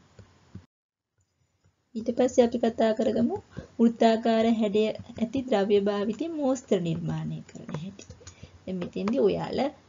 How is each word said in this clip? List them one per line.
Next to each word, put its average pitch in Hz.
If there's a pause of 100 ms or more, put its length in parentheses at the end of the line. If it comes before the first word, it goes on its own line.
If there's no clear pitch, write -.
(1900)
ඊට 233
පස්සේ 247
අපි 233
කතා 226
කරගමු 233 (380)
වෘත්තාකාර 226
හැඩය 214 (300)
ඇති 233
ද්‍රව්‍ය 202
භාවිතයෙන් 208
මෝස්තර 262
නිර්මාණය 160
කරන -
හැටි. 185 (520)
දැන් 185
මෙතෙන්දී 190
ඔයාලා 196 (180)